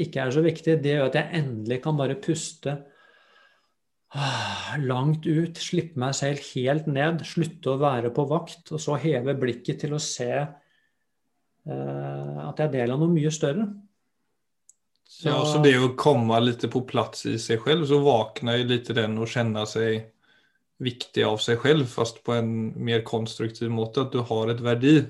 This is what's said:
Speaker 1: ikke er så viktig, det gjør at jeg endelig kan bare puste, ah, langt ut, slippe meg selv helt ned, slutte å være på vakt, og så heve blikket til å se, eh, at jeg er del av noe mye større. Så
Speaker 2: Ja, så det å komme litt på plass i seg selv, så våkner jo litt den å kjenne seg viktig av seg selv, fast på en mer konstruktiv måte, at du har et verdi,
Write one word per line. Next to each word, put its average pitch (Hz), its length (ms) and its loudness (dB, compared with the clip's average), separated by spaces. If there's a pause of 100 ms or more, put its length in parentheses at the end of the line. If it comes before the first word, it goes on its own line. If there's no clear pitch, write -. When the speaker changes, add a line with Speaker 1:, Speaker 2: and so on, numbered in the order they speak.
Speaker 1:
ikke 135 180 -4
er 127 100 0
så 156 100 4
viktig, 160 380 2
det 143 140 2
gjør 135 140 2
at 147 100 2
jeg 160 220 -2
endelig 120 420 -4
kan 156 140 0
bare 135 200 0
puste, - 560 -6 (1400)
ah, 120 680 -6
langt 139 500 0
ut, 165 320 0
slippe - 400 -4
meg 135 160 -2
selv 139 260 -2 (120)
helt 143 360 0
ned, 147 340 0
slutte - 500 -2
å 135 60 -2
være 123 300 0
på 147 180 0
vakt, 165 440 -4
og 151 100 -6
så 147 160 -2
heve 135 380 0
blikket 127 480 -4
til 147 100 -2
å 151 80 -2
se, 123 300 -4
eh, 139 2000 -10
at 147 160 -10
jeg 151 100 0
er 139 80 -2
del 123 220 0
av 156 80 2
noe 170 100 4
mye 151 180 2
større. 160 360 -2 (1400)
Så - 180 -16
Speaker 2:
Ja, 131 160 2
så 151 220 2
det 139 140 10
å 127 180 4
komme 117 440 4
litt 120 300 2
på 123 160 0
plass - 420 -4
i 117 120 -2
seg 113 260 -2
selv, 156 220 2
så 143 120 6
våkner 120 600 2
jo 123 60 0
litt 120 240 0
den 110 280 0
å 113 80 -2
kjenne 113 400 -2
seg 113 460 -2 (720)
viktig 120 460 -2
av 110 120 0
seg - 220 0
selv, 139 280 4
fast - 340 -4
på 120 140 -2
en 113 380 -2
mer 117 280 -2
konstruktiv 113 680 -6
måte, 113 340 -2
at 123 80 -10
du 120 100 0
har 113 300 -2
et 117 100 -4
verdi, 123 480 6